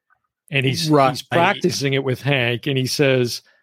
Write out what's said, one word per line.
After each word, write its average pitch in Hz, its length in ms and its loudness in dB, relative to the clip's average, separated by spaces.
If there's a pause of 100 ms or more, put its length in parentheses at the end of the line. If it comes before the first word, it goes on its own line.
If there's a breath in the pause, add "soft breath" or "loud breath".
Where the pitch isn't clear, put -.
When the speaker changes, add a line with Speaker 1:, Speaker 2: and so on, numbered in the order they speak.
(500)
Speaker 1:
And 139 160 0
he's, 156 240 -2
Speaker 2:
Right. 139 200 6
Speaker 1:
he's 127 120 -8
practicing 170 720 0
it 135 100 -2
with 127 180 -4
Hank. 120 440 -2
And 139 120 -2
he 131 80 -2
says, 131 560 0 (200)